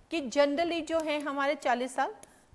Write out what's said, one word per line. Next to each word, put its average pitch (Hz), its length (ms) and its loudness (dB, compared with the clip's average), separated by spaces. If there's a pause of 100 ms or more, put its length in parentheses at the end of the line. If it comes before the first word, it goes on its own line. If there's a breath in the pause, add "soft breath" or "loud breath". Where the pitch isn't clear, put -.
(120)
कि 330 100 -2
generally 285 640 2
जो 320 120 0
है 302 200 -2
हमारे 285 360 0
चालीस 254 400 0
साल, 349 180 0 (420 loud breath)